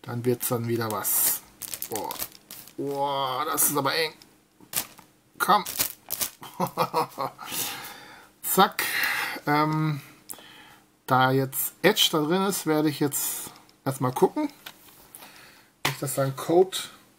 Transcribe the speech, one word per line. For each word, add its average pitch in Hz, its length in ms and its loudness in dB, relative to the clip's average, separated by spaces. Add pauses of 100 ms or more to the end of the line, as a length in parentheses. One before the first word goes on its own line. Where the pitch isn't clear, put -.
dann 120 240 -6
wird's 123 240 0
dann 117 180 -2
wieder 113 240 -2
was. - 500 0 (480)
Boah. - 240 -4 (640)
Boah, 139 680 -2
das 147 260 2
ist 147 60 0
aber 139 180 0
eng. 156 180 -2 (1300)
Komm. 180 260 4 (960)
<laughs> 160 720 -2 (1120)
Zack. - 400 4 (640)
Ähm, 156 540 2 (1040)
da 131 240 6
jetzt 135 500 0
Edge - 300 6
da 156 100 2
drin 180 220 2
ist, 190 240 -2
werde 156 220 4
ich 139 100 -4
jetzt - 520 -2 (320)
erstmal 131 280 0
gucken. 294 400 2 (1400)
Nicht, 139 140 -4
dass 139 140 -4
da 139 80 2
ein 135 120 -2
Code. 175 420 4 (420)